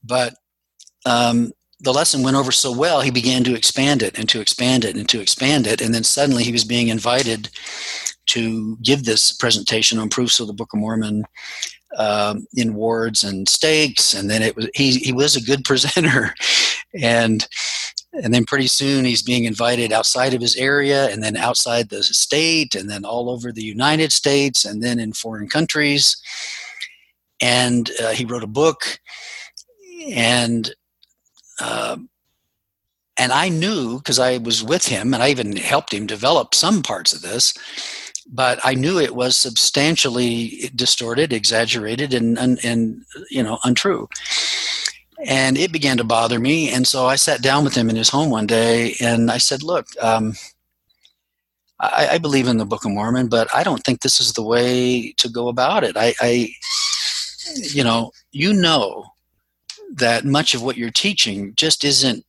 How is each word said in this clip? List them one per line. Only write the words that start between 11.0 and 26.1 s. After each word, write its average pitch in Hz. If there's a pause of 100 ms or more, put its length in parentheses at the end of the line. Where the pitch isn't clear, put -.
um, 104 (100)
in 113
wards 113
and 98
states, 156
and 98
then 110
it 110
was, 110
he, 131
he 131
was 139
a 131
good 131
<laughs> -
presenter. 139 (600)
And, 117 (680)
and 147
then 120
pretty 135
soon 139
he's 120
being 123
invited 117
outside 123
of 123
his 120
area 139
and 104
then 110
outside 120
the 101
state 156
and 98
then 101
all 120
over 123
the 110
United 143
States 139
and 104
then 120
in 110
foreign 110
countries. 147 (1200)